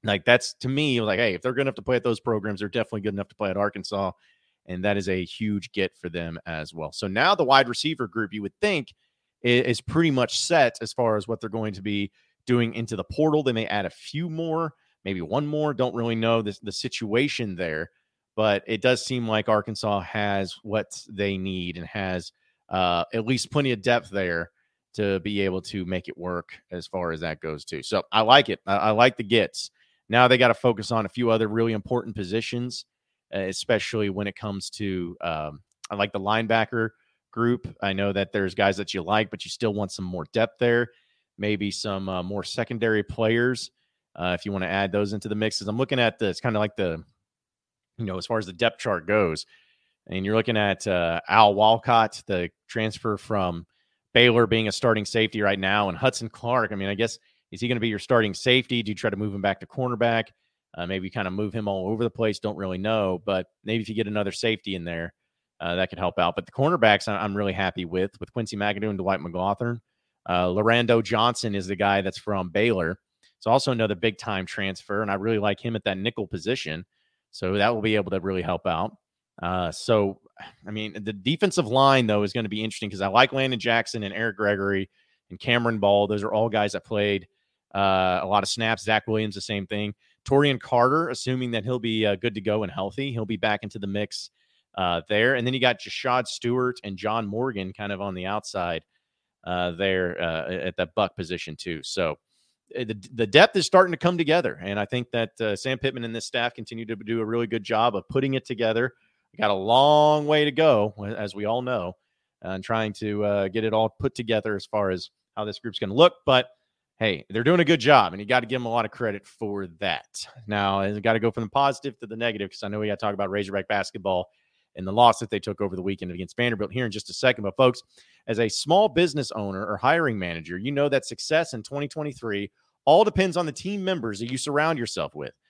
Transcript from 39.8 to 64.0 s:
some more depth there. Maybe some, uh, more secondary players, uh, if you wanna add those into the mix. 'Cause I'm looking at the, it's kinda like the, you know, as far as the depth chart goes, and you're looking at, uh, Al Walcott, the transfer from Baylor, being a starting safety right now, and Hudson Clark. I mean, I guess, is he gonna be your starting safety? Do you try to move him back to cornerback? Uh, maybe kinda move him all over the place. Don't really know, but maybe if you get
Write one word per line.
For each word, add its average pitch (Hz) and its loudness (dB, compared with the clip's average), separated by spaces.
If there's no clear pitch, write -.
some 95 -8
more 90 -6
depth 113 0
there. 120 4
Maybe 104 -2
some, 95 -4
uh, 92 -4
more 98 -6
secondary 110 0
players, 117 0
uh, 90 -2
if - -12
you 101 -4
wanna 95 -4
add 95 0
those 101 0
into 107 -8
the 104 -4
mix. 107 -2
'Cause 98 -8
I'm 107 -4
looking 131 0
at 113 2
the, 107 0
it's 87 -6
kinda 110 -2
like 104 -2
the, 85 -4
you 117 -4
know, 92 -4
as 90 -8
far 113 0
as 95 -6
the 92 -14
depth 113 0
chart 92 -2
goes, 92 2
and 95 -6
you're 107 0
looking 113 2
at, 101 2
uh, 85 0
Al 104 8
Walcott, 110 4
the 87 -2
transfer 110 -4
from 90 -4
Baylor, 120 8
being 113 2
a 104 -2
starting 107 2
safety 110 0
right 98 2
now, 98 2
and 87 -4
Hudson 127 0
Clark. 120 -2
I 110 -8
mean, 98 -4
I 101 -2
guess, 113 -2
is 95 -10
he 123 -4
gonna 120 0
be 113 0
your 104 -2
starting 110 2
safety? 123 2
Do 104 -4
you 101 -4
try 117 -2
to 95 -4
move 104 -4
him 98 -6
back 98 0
to - -18
cornerback? 117 0
Uh, 87 -6
maybe 95 -4
kinda 95 -4
move 101 -4
him 110 -4
all 95 -4
over 113 -2
the 117 0
place. 110 -2
Don't 107 -6
really 92 -6
know, 98 0
but 95 -2
maybe 113 -2
if 104 -8
you 110 -6
get 107 -2